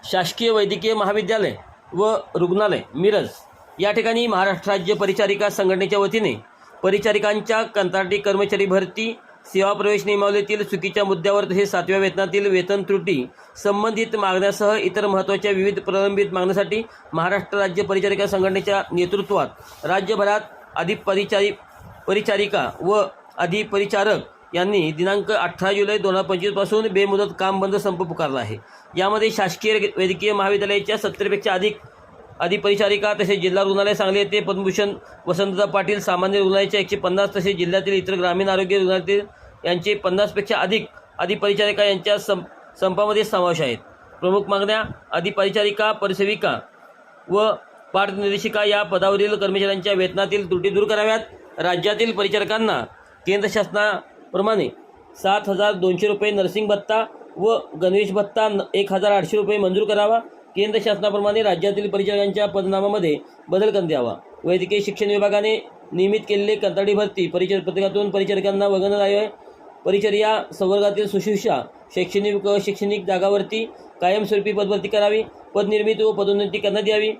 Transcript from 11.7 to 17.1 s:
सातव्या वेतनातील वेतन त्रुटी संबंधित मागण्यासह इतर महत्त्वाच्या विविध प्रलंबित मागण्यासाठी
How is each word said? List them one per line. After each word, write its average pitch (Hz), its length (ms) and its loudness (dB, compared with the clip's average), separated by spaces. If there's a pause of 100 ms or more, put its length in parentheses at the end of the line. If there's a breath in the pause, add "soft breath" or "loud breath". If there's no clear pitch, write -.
सातव्या 185 280 0
वेतनातील 196 520 0
वेतन 185 320 0
त्रुटी 175 460 -2 (340 loud breath)
संबंधित 214 520 0
मागण्यासह 202 640 2
इतर 202 280 -2
महत्त्वाच्या 196 440 0
विविध 196 280 0
प्रलंबित 196 520 0
मागण्यासाठी 190 520 0 (300 loud breath)